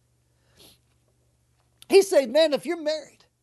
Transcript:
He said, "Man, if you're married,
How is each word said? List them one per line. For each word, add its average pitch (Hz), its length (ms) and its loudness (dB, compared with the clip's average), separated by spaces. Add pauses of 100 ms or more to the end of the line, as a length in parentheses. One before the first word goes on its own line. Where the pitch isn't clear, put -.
(1900)
He 381 140 6
said, 277 280 0
"Man, 302 220 0
if - 140 -6
you're 339 160 -8
married, 302 420 -10 (180)